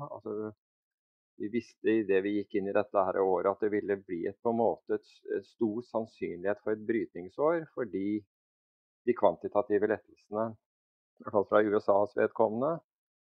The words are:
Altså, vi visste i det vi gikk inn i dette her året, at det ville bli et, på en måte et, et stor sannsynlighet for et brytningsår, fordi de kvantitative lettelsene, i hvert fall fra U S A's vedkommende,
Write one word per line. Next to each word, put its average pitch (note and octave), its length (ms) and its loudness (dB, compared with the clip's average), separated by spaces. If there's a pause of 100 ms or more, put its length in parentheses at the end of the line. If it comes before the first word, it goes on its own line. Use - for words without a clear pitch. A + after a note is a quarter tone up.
Altså, G#2+ 440 -8 (840)
vi G#2 140 -6
visste A2 400 -2
i A2 160 2
det F#2+ 160 4
vi G#2 140 -2
gikk G2+ 200 -6
inn G2 140 -2
i - 20 -6
dette G2+ 320 2
her F#2 140 -2
året, F#2+ 320 2
at G#2+ 140 -2
det G#2 80 0
ville G2 260 -2
bli F2+ 260 -10
et, - 160 -8
på A#2 120 -2
en A#2 40 -2
måte G#2+ 380 -2
et, - 140 -12 (260)
et G2 100 -6
stor A2+ 380 -4
sannsynlighet G2 800 -6
for G#2+ 100 -2
et G#2+ 140 -8
brytningsår, A#2 880 -4
fordi G2+ 460 -4 (840)
de A#2+ 140 2
kvantitative G2+ 720 2
lettelsene, G#2 540 -4 (100)
i - 680 -20
hvert A#2 100 -8
fall G2 160 4
fra G#2+ 100 8
U G#2 160 2
S G#2 140 0
A's G2+ 260 2
vedkommende, A#2 600 0 (580)